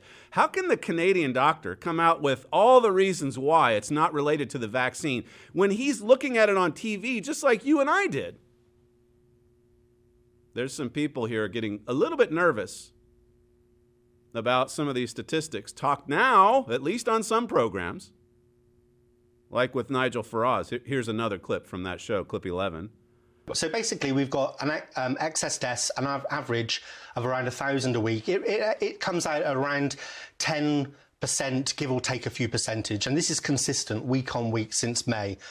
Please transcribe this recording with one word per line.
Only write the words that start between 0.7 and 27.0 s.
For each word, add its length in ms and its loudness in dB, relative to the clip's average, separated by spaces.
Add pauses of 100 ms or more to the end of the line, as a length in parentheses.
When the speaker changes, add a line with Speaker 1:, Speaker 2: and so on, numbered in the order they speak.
Speaker 1:
Canadian 560 0
doctor 420 2
come 240 -2
out 220 4
with 280 0
all 300 8
the 100 4
reasons 480 0
why 340 6
it's 180 0
not 240 2
related 360 0
to 80 -6
the 80 -6
vaccine 580 -2 (280)
when 180 2
he's 300 -2
looking 380 4
at 100 6
it 80 2
on 160 2
T 240 -6
V 240 -4
just 220 -8
like 240 2
you 160 4
and 80 2
I 160 2
did? 320 -6 (2250)
There's 180 -4
some 160 -6
people 380 -4
here 220 0
getting 380 -4
a 60 -4
little 240 0
bit 160 4
nervous 600 0 (1400)
about 320 2
some 200 -4
of 80 -2
these 140 -2
statistics 640 -6
talked 360 -2
now, 600 6
at 140 -2
least 260 -2
on 140 2
some 240 0
programs, 640 -2 (1400)
like 280 0
with 140 -4
Nigel 340 0
Farage. 460 0
Here, 140 -6
here's 220 -4
another 320 -2
clip 300 -6
from 160 -8
that 160 -6
show, 240 -2
clip 200 -8
eleven. 460 -6 (600)
Speaker 2:
So 160 -2
basically, 420 -2
we've 200 2
got 300 -2
an, 220 -2 (140)
um, 240 -2
excess 380 -4
deaths, 400 -4
an 80 -2
av-, 240 -4
average 520 -2 (320)